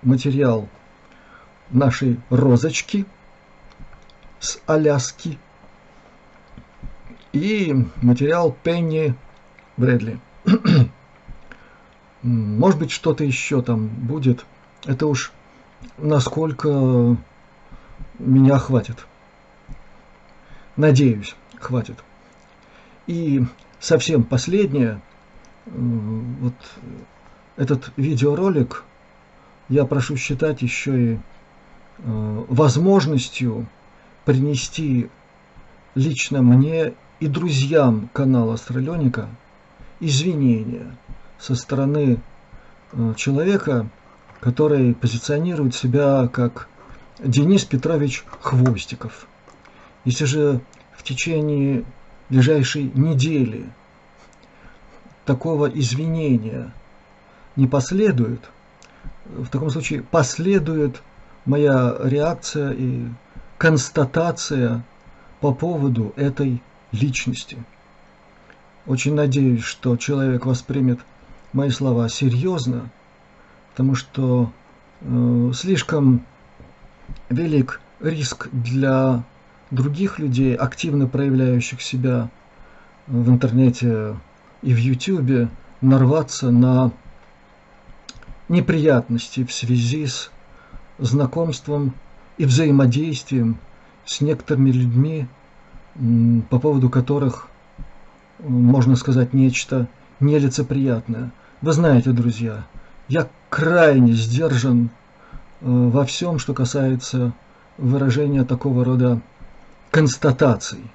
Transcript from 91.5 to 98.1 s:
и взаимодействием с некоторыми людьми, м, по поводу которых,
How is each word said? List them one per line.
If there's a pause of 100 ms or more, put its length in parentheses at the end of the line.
и
взаимодействием (460)
с
некоторыми
людьми, (720)
м,
по
поводу
которых, (920)